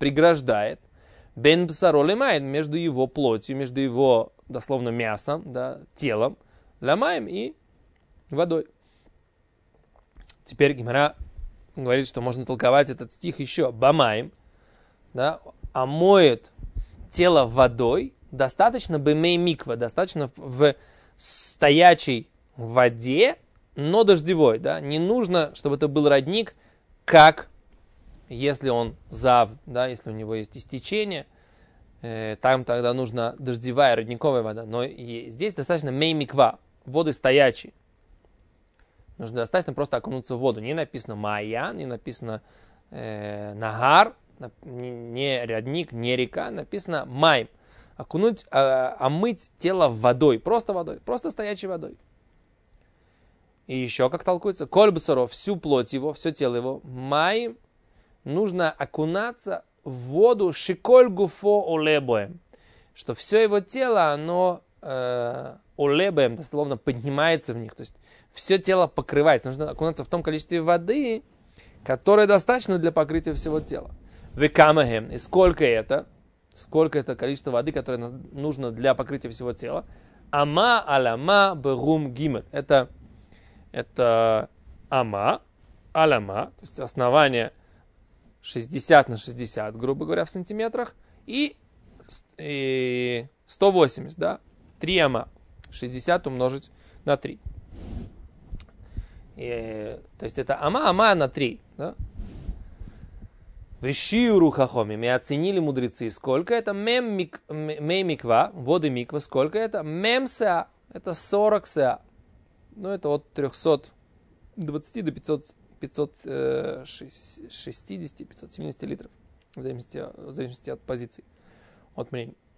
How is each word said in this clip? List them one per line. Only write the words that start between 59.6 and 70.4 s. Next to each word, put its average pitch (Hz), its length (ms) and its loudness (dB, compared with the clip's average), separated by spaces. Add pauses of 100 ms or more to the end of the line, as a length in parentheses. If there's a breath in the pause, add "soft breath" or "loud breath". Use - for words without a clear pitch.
в 143 80 -12
воду, 175 640 2
«шиколь 247 560 4
гуфо 196 640 0
олебоем», 139 640 0 (560 soft breath)
что - 220 -10
всё - 240 2
его 208 180 4
тело, 208 540 2
оно, 175 500 -2 (180)
э, 127 760 -6 (200)
олебоем, 147 600 2
дословно 147 400 -6
поднимается 139 760 -2
в 113 40 -6
них, 110 180 -12
то - 60 -20
есть - 160 -18 (360 soft breath)
всё - 260 0
тело 185 280 2
покрывается. 143 600 2
Нужно 147 220 -6
окунаться 156 340 -4
в - 40 -14
том 175 140 -2
количестве 160 400 -4